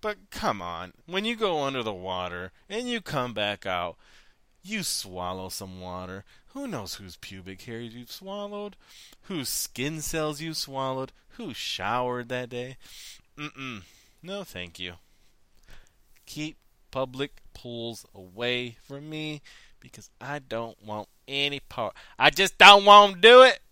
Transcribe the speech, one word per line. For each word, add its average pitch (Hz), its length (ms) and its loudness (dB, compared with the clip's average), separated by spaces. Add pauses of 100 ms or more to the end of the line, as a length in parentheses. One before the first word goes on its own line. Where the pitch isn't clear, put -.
But 208 300 -10
come 113 320 -4
on, 87 300 -10 (140)
when 185 180 -4
you 233 100 -4
go 185 300 -2
under 135 180 -4
the 110 100 -4
water 90 600 -8 (160)
and 240 200 -8
you 233 120 -6
come 127 340 -6
back 104 320 -4
out, 87 300 -6 (680)
you 202 220 -8
swallow 92 640 -8
some 92 320 -14
water. 92 440 -12 (280)
Who 277 140 -12
knows 127 280 -10
whose 92 200 -18
pubic 95 480 -18
hair 113 160 -12
you've 120 320 -16
swallowed? 202 640 -12 (540)
Whose 151 200 -6
skin 151 520 -6
cells 151 400 -6
you 160 120 -10
swallowed? 135 600 -6 (220)
Who 185 200 -12
showered 123 760 -4
that 123 200 -6
day? 123 280 -12 (600)
Mm-mm. 135 440 -14 (380)
No, 196 220 -12
thank 90 380 -14
you. 90 140 -10 (1300)
Keep 151 300 -10 (340)
public 131 520 -8 (120)
pools 117 580 -12
away 117 680 -6
from 143 260 -16
me 156 340 -10 (360)
because - 320 -20 (100)
I 143 200 -10
don't 117 440 -10
want 107 240 -10 (200)
any 143 320 -2
part. - 340 -8 (240)
I 143 120 8
just - 280 -2
don't 202 260 12
want 202 300 12
to 175 60 -8
do 247 220 12
it. 247 180 8 (120)